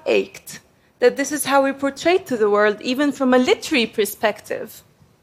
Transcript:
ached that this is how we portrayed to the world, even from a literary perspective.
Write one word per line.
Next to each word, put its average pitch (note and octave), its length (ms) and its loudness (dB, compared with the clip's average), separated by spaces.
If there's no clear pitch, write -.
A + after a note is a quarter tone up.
ached - 540 -2
that B3 160 2
this C4+ 160 -4
is D4 140 -6
how C4+ 180 2
we C4+ 80 0
portrayed C#4 560 -2
to B3+ 80 -4
the G#3+ 140 2
world, G#3 320 2
even C4+ 320 -2
from C4 200 0
a B3+ 40 6
literary C4 500 0
perspective. - 960 -4